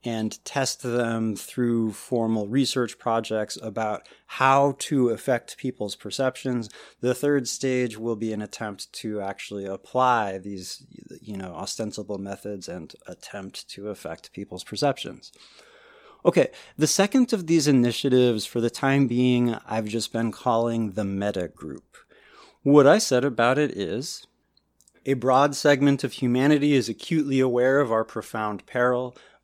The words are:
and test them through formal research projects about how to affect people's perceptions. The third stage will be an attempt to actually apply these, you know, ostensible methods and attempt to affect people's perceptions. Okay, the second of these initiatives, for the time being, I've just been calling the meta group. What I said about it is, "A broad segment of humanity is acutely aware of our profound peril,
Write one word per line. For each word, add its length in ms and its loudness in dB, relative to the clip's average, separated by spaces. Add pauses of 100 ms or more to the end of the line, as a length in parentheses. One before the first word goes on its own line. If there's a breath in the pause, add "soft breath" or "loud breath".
and 400 -6
test 380 -4
them 540 -2
through 560 -2
formal 560 -2
research 500 -2
projects 640 -2
about 460 -6 (180 soft breath)
how 520 4
to 320 2
affect 480 -2
people's 380 -6
perceptions. 760 -4 (300 loud breath)
The 140 0
third 340 0
stage 500 -2
will 180 -4
be 160 -4
an 100 -6
attempt 520 -10
to 260 -8
actually 460 -8
apply 720 0
these, 460 -12 (360)
you 160 -12
know, 160 -10
ostensible 680 -8
methods 500 -10
and 260 -12 (120)
attempt 640 -16
to 180 -12
affect 440 -12
people's 320 -12
perceptions. 680 -4 (920 loud breath)
Okay, 240 4 (280 loud breath)
the 100 0
second 460 2
of 140 -4
these 200 4
initiatives, 760 4
for 160 -4
the 100 0
time 360 2
being, 480 2 (120)
I've 200 -4
just 260 -4
been 200 -2
calling 600 0
the 120 -4
meta 440 -4
group. 480 -16 (680 soft breath)
What 240 8
I 120 8
said 260 0
about 320 2
it 140 0
is, 560 -6 (800)
"A 80 2
broad 400 4
segment 500 4
of 80 -4
humanity 640 2
is 160 2
acutely 500 -2
aware 400 4
of 100 0
our 140 2
profound 640 -6
peril, 500 0 (280 soft breath)